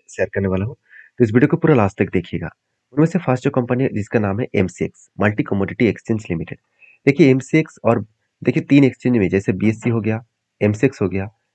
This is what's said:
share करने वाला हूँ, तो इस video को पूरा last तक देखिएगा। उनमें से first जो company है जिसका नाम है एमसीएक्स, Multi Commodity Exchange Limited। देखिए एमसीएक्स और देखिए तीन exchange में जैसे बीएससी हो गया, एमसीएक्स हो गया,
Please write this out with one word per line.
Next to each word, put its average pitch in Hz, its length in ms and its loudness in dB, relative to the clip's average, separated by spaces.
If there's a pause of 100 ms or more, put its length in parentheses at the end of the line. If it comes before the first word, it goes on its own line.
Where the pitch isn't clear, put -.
(120)
share 95 220 -4
करने 98 140 -2
वाला 95 180 -2
हूँ, 139 100 -10 (420)
तो 123 60 2
इस 104 100 2
video 127 140 4
को 165 100 0
पूरा 160 180 2
last 104 280 0
तक 87 100 -2
देखिएगा। 82 360 -6 (440)
उनमें 147 120 2
से 160 140 -2
first 127 240 -2
जो 147 60 0
company 127 340 -2
है 131 100 0
जिसका 107 260 -4
नाम 101 200 -2
है 127 160 -4
एमसीएक्स, - 540 -4 (100)
Multi 104 240 0
Commodity 104 420 -2
Exchange 107 440 -4
Limited। 82 280 -8 (480)
देखिए 139 260 6
एमसीएक्स 156 520 -2
और 110 220 0 (380)
देखिए 151 200 0
तीन 139 200 4
exchange 123 340 0
में 95 120 2
जैसे 98 240 0
बीएससी 107 360 -2
हो 117 120 0
गया, 110 240 -4 (360)
एमसीएक्स 107 400 0
हो 98 80 0
गया, 95 180 -4 (280)